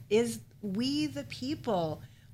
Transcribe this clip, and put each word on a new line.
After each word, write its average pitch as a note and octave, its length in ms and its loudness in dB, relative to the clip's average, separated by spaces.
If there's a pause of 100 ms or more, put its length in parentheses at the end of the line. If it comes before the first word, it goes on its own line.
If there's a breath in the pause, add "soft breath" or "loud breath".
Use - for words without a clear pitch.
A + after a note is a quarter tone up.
is A3+ 300 4 (240)
we B3+ 440 0
the C#4 180 -6
people G3+ 760 -2 (340 soft breath)